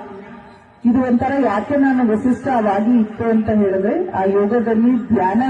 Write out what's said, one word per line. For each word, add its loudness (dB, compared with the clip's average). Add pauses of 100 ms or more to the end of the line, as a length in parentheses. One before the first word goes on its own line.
(840)
ಇದು 4
ಒಂಥರ 0 (140)
ಯಾಕೆ -2
ನಾನು 2
ವಿಶಿಷ್ಟವಾಗಿ 0
ಇತ್ತು -4
ಅಂತ 0
ಹೇಳಿದ್ರೆ, 0
ಆ -4
ಯೋಗದಲ್ಲಿ 0
ಧ್ಯಾನ 0